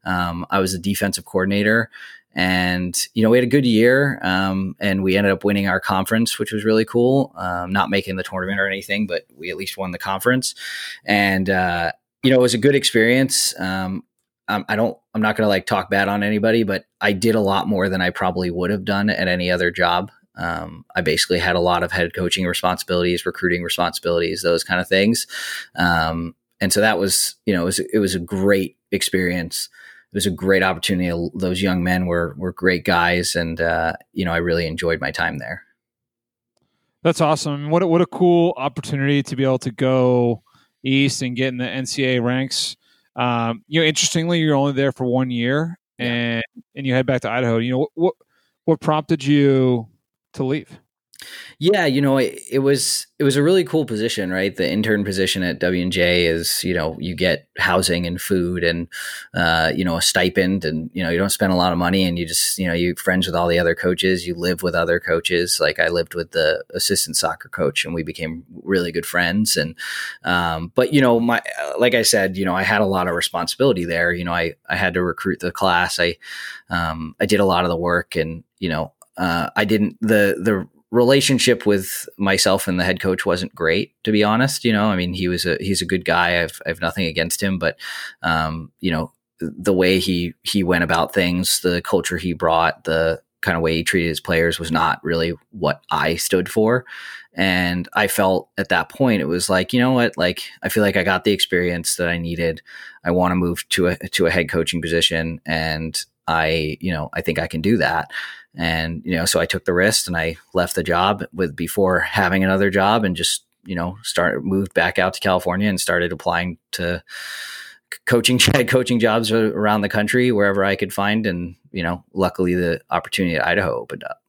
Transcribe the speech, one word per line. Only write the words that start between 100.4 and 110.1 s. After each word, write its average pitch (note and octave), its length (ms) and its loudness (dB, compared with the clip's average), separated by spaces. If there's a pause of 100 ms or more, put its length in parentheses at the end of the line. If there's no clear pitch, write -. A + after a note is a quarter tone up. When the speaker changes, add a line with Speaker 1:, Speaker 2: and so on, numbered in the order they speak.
Speaker 1:
I - 60 -4
feel G#2+ 140 2
like G2 140 2
I F#2 60 2
got F#2 220 0
the G#2 80 4
experience F2 640 0
that F2 120 -2
I E2+ 100 0
needed. E2+ 420 -2 (440)
I F2 60 0
wanna F2+ 260 2
move F2 340 -2
to F2+ 180 2
a, F2 80 0 (140)
to F2 160 2
a D#2+ 40 4
head F2 200 0
coaching E2 320 -2
position. E2 640 -2
And D#2+ 520 -4 (300)
I, D#2+ 520 0
you F2+ 120 -2
know, D2+ 220 -4
I E2 80 -4
think D#2+ 160 -2
I E2 80 -2
can D#2+ 160 -6
do G2+ 160 4
that. D#2+ 320 0 (440)
And, E2 500 -2
you F2 120 -2
know, E2 80 0
so E2 160 2
I E2 60 0
took - 180 -6
the F#2 80 0
risk F#2+ 340 2
and E2+ 100 -4